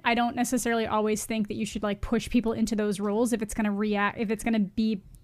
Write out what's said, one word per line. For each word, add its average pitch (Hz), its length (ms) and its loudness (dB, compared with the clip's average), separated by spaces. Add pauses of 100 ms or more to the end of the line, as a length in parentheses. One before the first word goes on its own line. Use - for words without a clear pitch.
I 233 100 4
don't 240 220 0
necessarily 233 500 0
always 214 380 0
think 220 240 -2
that 214 60 -4
you 220 100 -2
should, 208 180 -6
like, 202 200 -2
push - 260 -2
people 226 240 0
into 226 240 0
those 208 240 0
roles 214 320 0
if 214 80 0
it's 214 140 -6
gonna 208 180 0
react, 202 460 0
if 220 120 -2
it's 220 140 -4
gonna 226 140 2
be 220 420 0 (240)